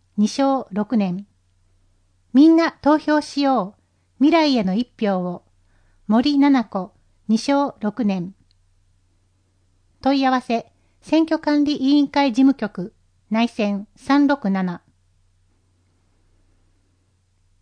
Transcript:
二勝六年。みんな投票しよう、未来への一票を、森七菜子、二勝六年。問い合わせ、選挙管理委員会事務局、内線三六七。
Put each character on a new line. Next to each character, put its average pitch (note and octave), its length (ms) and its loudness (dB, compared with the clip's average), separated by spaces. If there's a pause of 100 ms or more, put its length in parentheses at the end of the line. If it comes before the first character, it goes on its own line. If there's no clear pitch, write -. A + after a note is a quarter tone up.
(180)
二 G#3 80 2
勝 C4+ 460 -2
六 G#3 260 -4
年。 F#3+ 280 -4 (1080)
み C#4+ 140 8
ん E4 80 6
な E4 160 0
投 D4+ 260 0
票 D4+ 240 -2
し - 180 -8
よ B3+ 380 -2
う、 - 40 -20 (360)
未 C#4+ 120 4
来 D#4 280 2
へ G#3+ 40 0
の F#3 120 -2
一 A#3 120 -4 (140)
票 G3 200 -2
を、 F3+ 220 -8 (640)
森 C4 320 2
七 C#4+ 120 4
菜 B3+ 180 2
子、 F#3 240 -10 (340)
二 G#3+ 100 2
勝 C#4 440 -2
六 G#3+ 240 -4
年。 F#3+ 300 -4 (1700)
問 C#4 180 0
い C4+ 60 0
合 C4 60 2
わ B3+ 100 -2
せ、 - 280 -6 (300)
選 D#4+ 220 0
挙 D#4+ 160 -2
管 D4 260 0
理 C#4+ 120 -2
委 C4+ 160 0
員 C#4+ 160 2
会 C#4 260 -2
事 C4 80 2
務 C4+ 100 6
局、 G3+ 400 -8 (380)
内 A3+ 180 0
線 G#3 480 -6
三 C#4+ 300 0
六 C#4 240 -2
七。 F#3 320 -4 (2750)